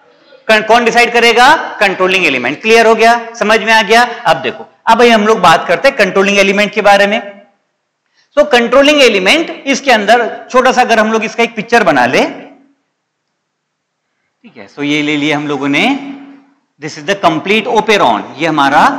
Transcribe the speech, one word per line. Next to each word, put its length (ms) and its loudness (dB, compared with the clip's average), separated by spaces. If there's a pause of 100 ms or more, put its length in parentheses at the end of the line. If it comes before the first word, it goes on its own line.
(480)
कन-, 180 0
कौन 180 2
decide 280 0
करेगा? 440 4
Controlling 720 -2
element। 360 -4
Clear 240 2
हो 80 4
गया? 400 0
समझ 260 -2
में 120 -2
आ 100 2
गया? 200 2 (240)
अब 100 2
देखो, 320 -10 (180)
अब 160 2
ये 80 4
हम 160 2
लोग 140 2
बात 280 2
करते 200 0
हैं 80 -2
controlling 420 0
element 340 0
के 80 -6
बारे 260 4
में। 260 -6 (1080)
So 140 2
controlling 500 2
element, 640 0
इसके 240 -2
अंदर 600 0
छोटा 220 2
सा 80 0
अगर 180 0
हम 140 0
लोग 120 -2
इसका 180 -4
एक 140 -4
picture 260 0
बना 240 2
ले, 440 -4 (1900)
ठीक 140 -20
है, 120 -20
so 140 -14
ये 200 -2
ले 140 -2
लिया 200 -2
हम 120 -6
लोगों 200 -4
ने, 300 0 (840)
this 140 -14
is 120 -6
the 140 -2
complete 560 -2
operon, 400 0 (180)
ये 80 -4
हमारा 420 2 (100)